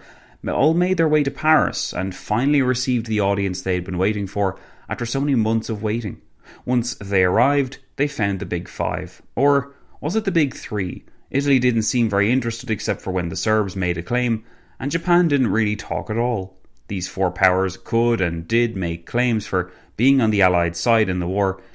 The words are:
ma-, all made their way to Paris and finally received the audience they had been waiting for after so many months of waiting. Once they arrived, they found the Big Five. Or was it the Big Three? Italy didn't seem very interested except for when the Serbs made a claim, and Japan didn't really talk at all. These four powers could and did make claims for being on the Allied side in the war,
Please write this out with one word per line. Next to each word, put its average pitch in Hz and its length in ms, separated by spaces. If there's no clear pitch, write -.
ma-, 87 120
all 139 220
made 175 240
their 165 100
way 151 160
to 143 80
Paris 135 600
and 92 220
finally 135 480
received 123 440
the 107 140
audience 98 420
they 92 120
had 90 100
been 87 140
waiting 101 300
for 98 320
after 117 180
so 135 140
many 143 140
months 110 340
of 107 140
waiting. 110 380
Once 120 320
they 98 280
arrived, 131 540
they 147 100
found 101 320
the 92 80
Big 87 220
Five. 87 520
Or 139 400
was 175 160
it 214 80
the 196 80
Big 151 240
Three? - 480
Italy 139 300
didn't 117 220
seem 117 280
very 101 220
interested 117 400
except - 280
for 95 120
when 87 160
the 85 80
Serbs 104 400
made 90 200
a 85 60
claim, 120 400
and 143 100
Japan 175 380
didn't 131 240
really 107 240
talk 87 340
at 110 60
all. 117 420
These 95 180
four 95 240
powers 92 460
could 117 440
and 82 280
did 117 280
make 85 300
claims 120 400
for 90 240
being 135 240
on 110 100
the 101 120
Allied 87 320
side 113 340
in 90 120
the 85 80
war, 95 340